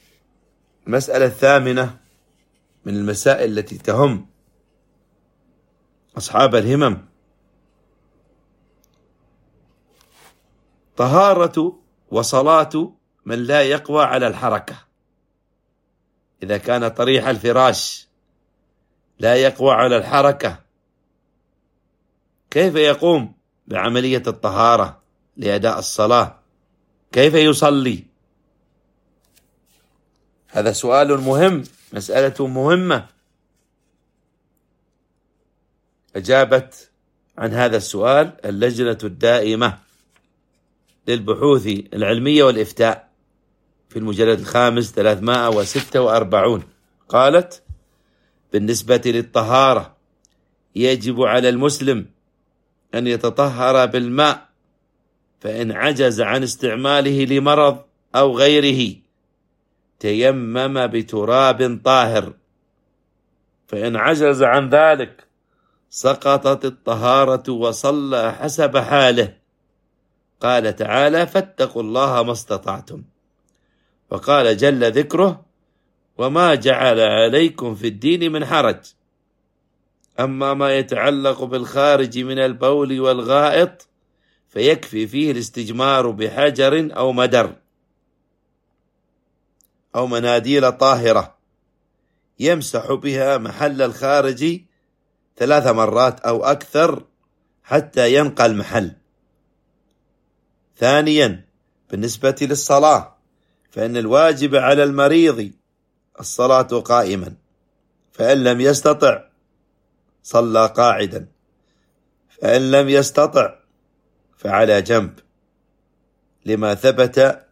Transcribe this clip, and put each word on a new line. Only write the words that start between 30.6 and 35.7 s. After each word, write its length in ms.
سؤال 500
مهم، 420
مسألة 540
مهمة، 580